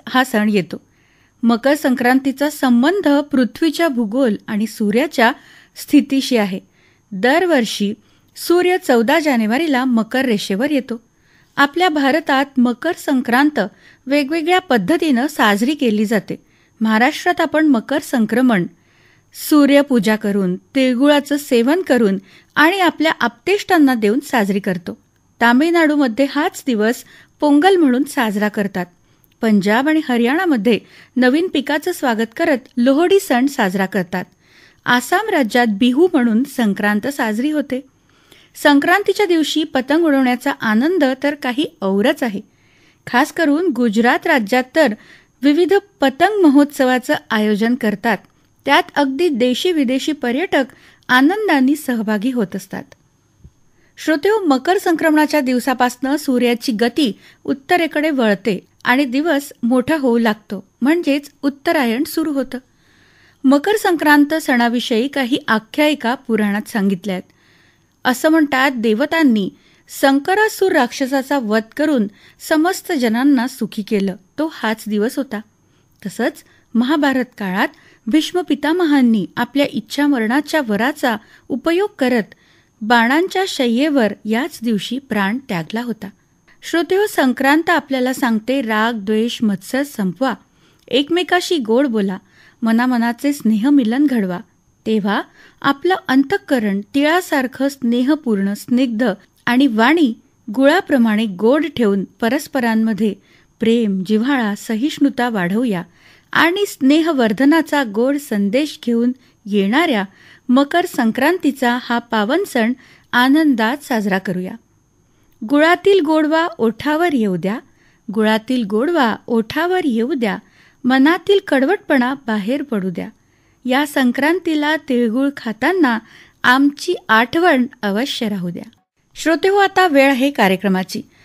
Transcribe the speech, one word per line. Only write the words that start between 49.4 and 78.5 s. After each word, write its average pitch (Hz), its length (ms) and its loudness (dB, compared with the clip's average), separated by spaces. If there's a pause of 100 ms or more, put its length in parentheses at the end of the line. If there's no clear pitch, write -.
विदेशी 269 400 -2
पर्यटक 285 520 -2 (460)
आनंदाने 294 640 2
सहभागी 220 560 -4
होत 233 240 -4
असतात. - 280 -12 (1120)
श्रोतेहो, 381 480 0
मकर 294 320 2
संक्रमणाच्या 302 640 2
दिवसापासनं 254 800 -2
सूर्याची 240 540 -2
गती 233 480 -2 (240)
उत्तरेकडे 311 680 -2
वळते 214 560 -2 (180)
आणि 262 220 0
दिवस 277 460 -2 (120)
मोठा 254 340 0
होऊ 247 200 0
लागतो, 214 500 -4 (140)
म्हणजेच 294 500 0 (100)
उत्तरायण 277 640 -2
सुरू 320 280 -4
होतं. 254 260 -6 (840)
मकर 285 320 2
संक्रांत 302 580 2
सणाविषयी 240 720 0
काही 277 300 -2 (100)
आख्यायिका 254 680 0
पुराणात 208 540 -2
सांगितल्या 196 460 -2
आहेत. - 160 -10 (720)
असं 254 240 0
म्हणतात, 294 460 2
देवतांनी 233 720 0 (520)
संकरासूर 370 680 2
राक्षसाचा 269 680 -2
वध 220 240 -2 (140)
करून 285 300 0 (320)
समस्त 339 520 -2
जनांना 247 560 0
सुखी 226 340 -8
केलं, 196 340 -2 (240)
तो 311 140 -2
हाच 220 340 -6
दिवस 208 300 -2
होता. 214 220 -6 (640)
तसंच 247 380 -6 (320)
महाभारत 262 500 0 (120)
काळात 202 300 -4 (400)
भीष्म 311 340 0
पितामहांनी 285 840 0 (120)